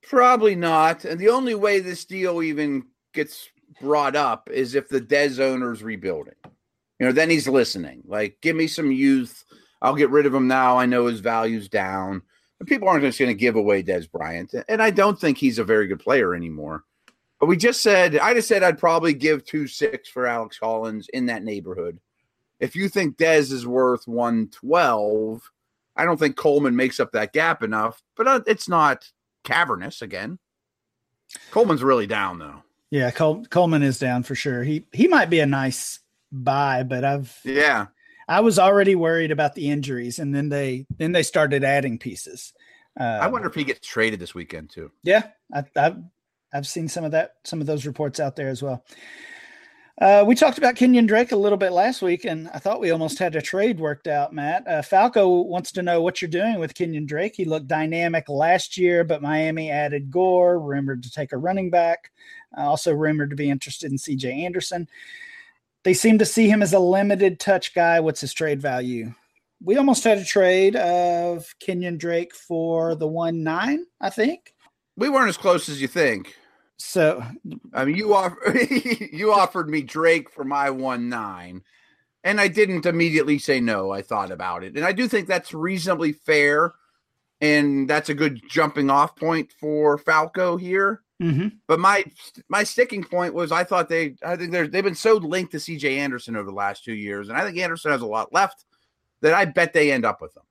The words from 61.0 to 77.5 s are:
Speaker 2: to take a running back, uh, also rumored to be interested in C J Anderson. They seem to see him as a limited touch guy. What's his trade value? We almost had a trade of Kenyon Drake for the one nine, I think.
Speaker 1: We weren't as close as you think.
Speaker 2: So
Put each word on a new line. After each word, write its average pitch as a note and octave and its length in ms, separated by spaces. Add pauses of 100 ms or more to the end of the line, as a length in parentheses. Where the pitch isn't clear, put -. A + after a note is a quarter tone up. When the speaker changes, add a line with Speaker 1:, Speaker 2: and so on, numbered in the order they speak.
Speaker 2:
to B2 80
take D3 200
a C#3 60
running F3+ 320
back, E3+ 420 (460)
uh, D3 40
also D3+ 300
rumored D3+ 380
to C#3+ 60
be C#3+ 160
interested C#3 400
in C#3 80
C D3 160
J C3 300
Anderson. F3 420 (960)
They F#3 100
seem A3 260
to G#3 60
see A3+ 240
him G#3+ 120
as F3+ 120
a G3 60
limited F#3+ 600
touch F#3+ 340
guy. E3+ 260
What's D#3+ 220
his C#3 120
trade D3 280
value? B2+ 520 (480)
We G3 160
almost C#4 260
had G#3+ 140
a F#3+ 80
trade F#3+ 500
of F3 840
Kenyon F3+ 380
Drake E3+ 380
for E3 600
the D#3 120
one E3 360
nine, A3 420 (160)
I F#3+ 80
think. B3+ 440 (420)
Speaker 1:
We A#3 140
weren't C4+ 200
as E3+ 80
close F3+ 320
as C#3 120
you C3+ 60
think. B2 480 (420)
Speaker 2:
So D#3 460 (500)